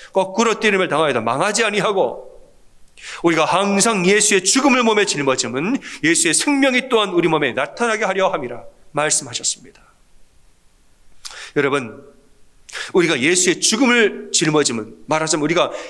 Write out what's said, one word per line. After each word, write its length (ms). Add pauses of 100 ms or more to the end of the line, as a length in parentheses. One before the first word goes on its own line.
(120)
거꾸로 480
뛰림을 280
당하여도 320
망하지 440
아니하고 680 (920)
우리가 220
항상 640
예수의 380
죽음을 380
몸에 240
짊어지면 760 (240)
예수의 300
생명이 540
또한 220
우리 180
몸에 240
나타나게 520
하려 240
함이라 340 (300)
말씀하셨습니다. 1000 (1700)
여러분, 480 (880)
우리가 280
예수의 400
죽음을 720
짊어지면, 760
말하자면 360
우리가 300 (180)